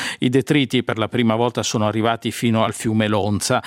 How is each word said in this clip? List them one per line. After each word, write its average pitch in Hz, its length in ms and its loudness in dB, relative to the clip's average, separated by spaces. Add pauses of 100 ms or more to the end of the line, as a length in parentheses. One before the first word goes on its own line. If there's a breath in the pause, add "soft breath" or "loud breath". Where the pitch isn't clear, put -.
(200 loud breath)
I 127 80 2
detriti 127 560 0
per 110 140 -4
la 110 100 0
prima 113 260 2
volta 117 300 0
sono 107 240 0
arrivati 113 420 0
fino 113 320 0
al 110 120 0
fiume 110 340 0
Lonza, 104 580 0